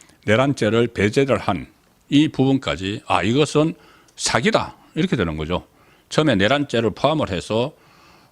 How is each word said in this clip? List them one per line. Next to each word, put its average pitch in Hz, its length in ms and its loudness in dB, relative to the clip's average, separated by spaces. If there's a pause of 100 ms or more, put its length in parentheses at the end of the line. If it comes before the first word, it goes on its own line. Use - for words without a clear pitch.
(240)
내란죄를 117 640 2
배제를 117 500 0
한 90 300 -4 (440)
이 147 160 4
부분까지, 113 800 -2
아, 90 160 0
이것은 147 540 0 (400)
사기다 120 600 0 (200)
이렇게 156 200 -2
되는 82 220 -2
거죠. 78 300 -4 (420)
처음에 151 260 2
내란죄를 113 560 2
포함을 139 380 -2
해서, 107 420 -4 (600)